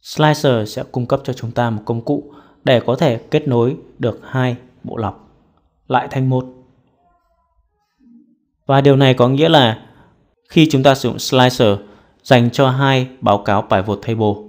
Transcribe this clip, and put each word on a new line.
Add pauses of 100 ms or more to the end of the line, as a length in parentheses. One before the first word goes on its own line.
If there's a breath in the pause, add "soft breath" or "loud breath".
Slicer
sẽ
cung
cấp
cho
chúng
ta
một
công
cụ (300 loud breath)
để
có
thể
kết
nối (220)
được
hai (260)
bộ
lọc (580)
lại
thành
một. (2250)
Và
điều
này
có
nghĩa
là (560 soft breath)
khi
chúng
ta
sử
dụng
slicer (440 loud breath)
dành
cho
hai
báo
cáo
pivot
table (160)